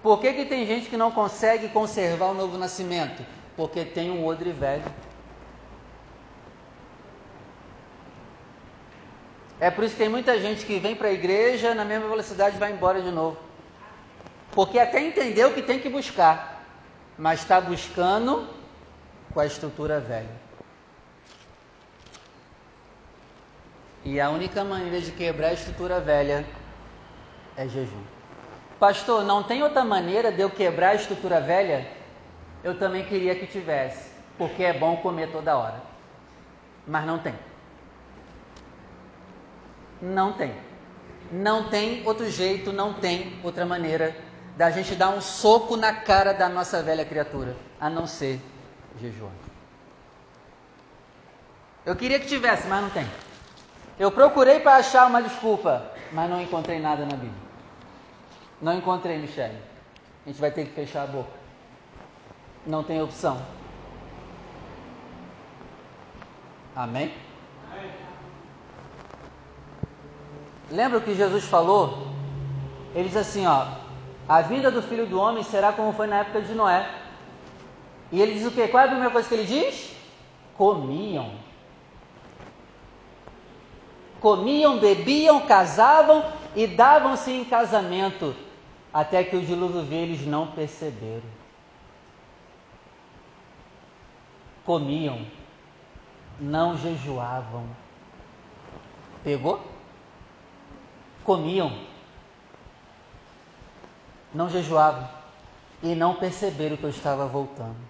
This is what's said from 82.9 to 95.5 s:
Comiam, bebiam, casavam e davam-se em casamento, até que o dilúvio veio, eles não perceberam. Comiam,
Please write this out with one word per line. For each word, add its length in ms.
Comiam, 580
bebiam, 680
casavam 840
e 120
davam-se 640
em 120
casamento, 920
até 300
que 100
o 60
dilúvio 420
veio, 200
eles 240
não 220
perceberam. 800
Comiam, 640